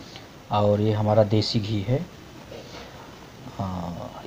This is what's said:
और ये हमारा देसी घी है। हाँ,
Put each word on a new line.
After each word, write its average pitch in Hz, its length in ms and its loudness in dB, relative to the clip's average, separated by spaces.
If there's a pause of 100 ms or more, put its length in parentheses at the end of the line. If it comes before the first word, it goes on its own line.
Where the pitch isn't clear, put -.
(520)
और 104 300 4
ये 107 120 4
हमारा 107 300 6
देसी 107 360 4
घी 104 220 0
है। 131 240 0 (1500)
हाँ, 90 680 -8